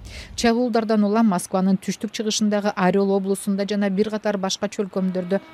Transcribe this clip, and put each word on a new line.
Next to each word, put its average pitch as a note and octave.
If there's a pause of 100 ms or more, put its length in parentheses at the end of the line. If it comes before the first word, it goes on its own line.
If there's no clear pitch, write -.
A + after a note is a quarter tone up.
(360)
Чабуулдардан A3+
улам A3
Москванын F#3
түштүк -
чыгышындагы G#3
Орел G3
облусунда G3
жана G3+
бир G#3
катар G#3
башка F#3+
чөлкөмдөрдө F#3 (100)